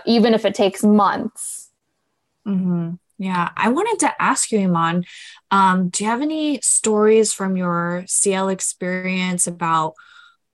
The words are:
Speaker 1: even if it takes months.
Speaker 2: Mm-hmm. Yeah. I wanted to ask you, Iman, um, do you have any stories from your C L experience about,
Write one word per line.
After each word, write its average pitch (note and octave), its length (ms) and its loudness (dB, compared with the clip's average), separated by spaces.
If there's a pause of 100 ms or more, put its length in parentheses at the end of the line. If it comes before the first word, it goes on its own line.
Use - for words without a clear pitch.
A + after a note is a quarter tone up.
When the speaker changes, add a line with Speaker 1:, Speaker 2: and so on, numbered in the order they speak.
Speaker 1:
even A3+ 280 4
if A3 120 0
it G3 100 0
takes G3 260 0
months. - 840 0 (800)
Speaker 2:
Mm-hmm. F3+ 440 -2 (260)
Yeah. F#3 400 -2
I G3+ 100 0
wanted F#4+ 380 0
to - 160 -2
ask A#3+ 320 0
you, G#3+ 60 2
Iman, F3 440 0 (480)
um, F#3 380 4
do G3+ 160 -4
you A3 40 0
have A#3 120 -2
any D4+ 400 -2
stories G#3+ 720 4
from F#3+ 240 -4
your F3 500 -2
C - 260 0
L F#3+ 140 0
experience F#3 1000 -4
about, E3 480 -2 (580)